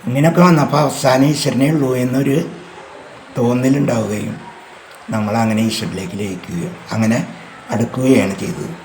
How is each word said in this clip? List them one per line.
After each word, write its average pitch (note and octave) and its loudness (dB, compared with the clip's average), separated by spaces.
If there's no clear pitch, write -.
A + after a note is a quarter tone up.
ഇങ്ങനെയൊക്കെ D#3 4
വന്നപ്പോൾ D3+ 4
അവസാനം C3 4
ഈശ്വരനേ C3+ 0
ഉള്ളൂ C3+ 0
എന്നൊരു C3+ 0
തോന്നലുണ്ടാവുകയും A#2+ 0
നമ്മളങ്ങനെ A2 0
ഈശ്വരനിലേക്ക് F#2+ -8
ലയിക്കുകയോ F2 -8
അങ്ങനെ A2+ 2
അടുക്കുകയാണ് C3 2
ചെയ്തത്. - -8